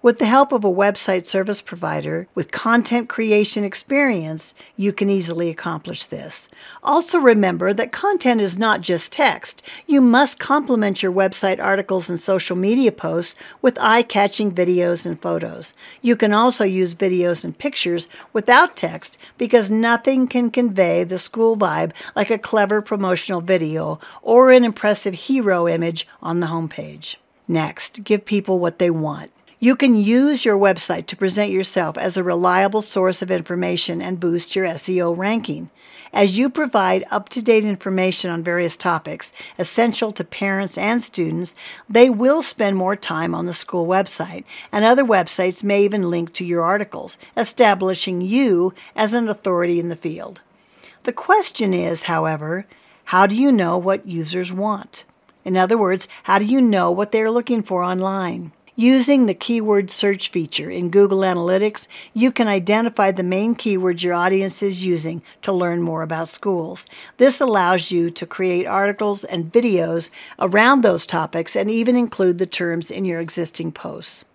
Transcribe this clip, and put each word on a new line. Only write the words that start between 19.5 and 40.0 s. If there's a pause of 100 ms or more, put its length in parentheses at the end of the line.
nothing
can
convey
the
school
vibe (240)
like
a
clever
promotional
video (220)
or
an
impressive
hero
image (140)
on
the
homepage. (300)
Next,
give
people
what
they
want. (320)
You
can
use
your
website
to
present
yourself
as
a
reliable
source
of
information
and
boost
your
S
E
O
ranking. (460)
As
you
provide
up-to-date
information
on
various
topics (240)
essential